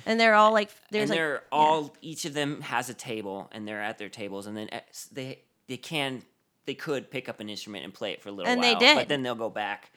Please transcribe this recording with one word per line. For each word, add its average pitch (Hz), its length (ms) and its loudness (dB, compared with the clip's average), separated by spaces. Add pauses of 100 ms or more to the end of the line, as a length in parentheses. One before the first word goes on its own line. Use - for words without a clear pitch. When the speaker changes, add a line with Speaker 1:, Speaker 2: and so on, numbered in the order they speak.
Speaker 1:
And 226 140 2
they're 226 160 6
all, 214 160 8
like, 214 200 2 (200)
there's, 214 120 0
Speaker 2:
And - 80 0
Speaker 1:
like, 165 80 2
Speaker 2:
they're 156 160 0
Speaker 1:
yeah. - 40 -6 (180)
Speaker 2:
all, 151 440 4
each 160 240 -8
of 151 80 -6
them 147 300 -2
has 135 260 -2
a 123 40 -10
table, 101 600 -8
and 107 120 -10
they're 107 160 -6
at 107 160 -4
their 101 120 -10
tables, 98 360 -10
and 104 120 -10
then, 107 160 -8
uh, - 60 -10 (100)
s-, - 240 -16
they, 131 260 -12 (300)
they 123 80 -8
can, 135 460 -4 (420)
they 139 80 -6
could 131 360 -4
pick 127 200 -8
up 113 100 -12
an 107 80 -10
instrument 101 380 -10
and 95 80 -14
play 101 180 -6
it - 100 -10
for - 60 -16
a 101 60 -10
little 98 180 -2
Speaker 1:
And 247 100 2
they 240 120 6
Speaker 2:
while, - 80 2
Speaker 1:
did. 277 160 8
Speaker 2:
but - 100 0
then 139 160 0
they'll 123 120 -2
go 110 140 -2
back 101 480 -6